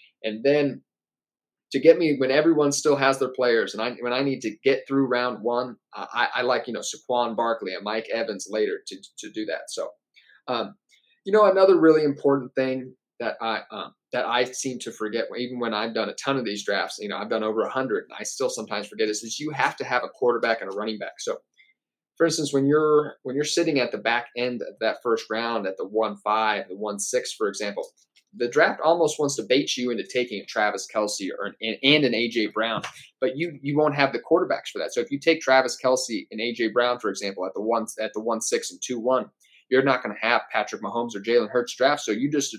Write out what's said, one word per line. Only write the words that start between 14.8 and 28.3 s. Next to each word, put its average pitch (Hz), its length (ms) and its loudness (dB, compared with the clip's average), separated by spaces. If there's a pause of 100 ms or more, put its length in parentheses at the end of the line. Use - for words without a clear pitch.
forget, 110 340 -4 (120)
even 123 220 -6
when 117 160 -2
I've 113 180 -4
done 107 160 -2
a - 60 -10
ton 139 220 -2
of 123 80 -4
these 101 200 -6
drafts, 95 340 -2
you 107 80 -8
know, 92 100 -6
I've 107 120 -8
done 110 140 -2
over 110 180 0
a 98 80 -2
hundred, 127 360 -2
and - 140 -20
I 107 40 -10
still - 260 -4
sometimes 107 380 -6
forget 110 200 -2
this, 104 160 -4
is 113 160 -8
you - 120 -6
have 135 240 0
to - 80 -8
have 127 200 -2
a 117 60 -8
quarterback 117 520 0
and 95 120 -8
a - 20 -12
running 107 220 -4
back. - 220 -10
So, - 180 -6 (800)
for 165 80 4
instance, 156 260 0
when 139 140 2
you're, 151 560 4
when 131 140 -6
you're 147 100 0
sitting 160 340 2
at 123 120 0
the 110 80 -4
back 117 360 0
end 123 280 -4
of - 160 -8
that 110 240 0
first 113 260 0
round 110 380 -2
at - 100 -6
the 92 80 -6
one 107 380 -2
five, 107 440 0
the 90 80 -12
one 104 220 -6
six, - 360 -4
for 110 140 -2
example, 101 400 -6 (480)